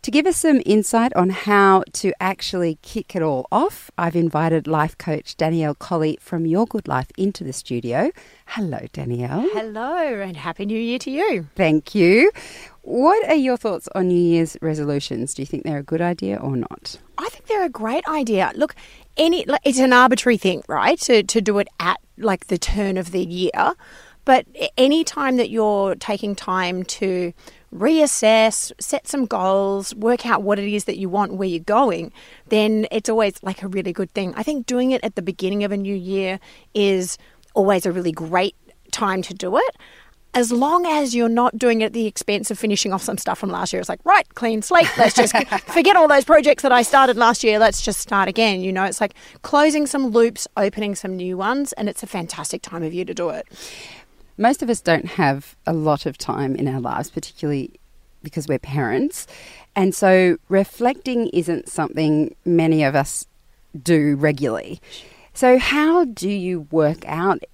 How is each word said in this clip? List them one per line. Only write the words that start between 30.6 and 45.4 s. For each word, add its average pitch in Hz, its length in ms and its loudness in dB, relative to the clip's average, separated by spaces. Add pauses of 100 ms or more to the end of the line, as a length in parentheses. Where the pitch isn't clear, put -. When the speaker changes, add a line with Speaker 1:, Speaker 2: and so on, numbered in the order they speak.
Speaker 2:
is 208 160 -2
that - 140 -6
you 190 100 -6
want, 190 280 -2
where 190 120 -4
you're 170 140 -4
going, 208 500 0 (380)
then 214 420 2
it's 220 160 -4
always, 220 360 0
like, 190 200 -8
a 196 40 -10
really 185 260 -4
good 185 180 -6
thing. 190 240 -6
I 220 80 -6
think 294 220 -4
doing 254 260 0
it 254 140 0
at 214 100 -6
the 196 60 -4
beginning 190 420 -4
of 202 80 -4
a 202 60 -4
new 196 180 -4
year 190 440 -4 (340)
is 190 440 0 (360)
always 196 320 2
a 180 80 0
really 175 180 -2
great 170 440 -2 (360)
time 190 300 -2
to 175 120 -10
do 180 220 -6
it. 494 220 0 (560)
As 240 180 0
long 302 340 2
as 294 300 0
you're 233 140 2
not 233 280 0
doing 233 240 2
it 220 40 2
at 214 80 -6
the 220 140 -2
expense 208 440 -4
of 196 80 -8
finishing 202 320 0
off 185 100 -2
some 196 160 -4
stuff - 220 -4
from 196 100 -6
last 180 240 -4
year. 185 80 -4
It's 180 80 -8
like, 180 160 -6
"Right, 370 200 4 (100)
clean 226 260 -2
slate. 339 260 4 (100)
Let's 226 160 4
just 240 220 4 (120)